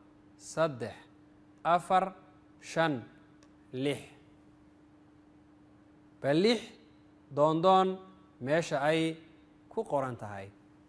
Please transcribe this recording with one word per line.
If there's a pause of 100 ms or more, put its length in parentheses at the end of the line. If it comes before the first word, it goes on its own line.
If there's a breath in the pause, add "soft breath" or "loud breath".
(380)
saddex, (680)
afar, (480)
shan, (720)
lix. (2250)
Bal
lix (680)
doondoon (420)
meesha
ay (500)
ku
qoran
tahay. (420)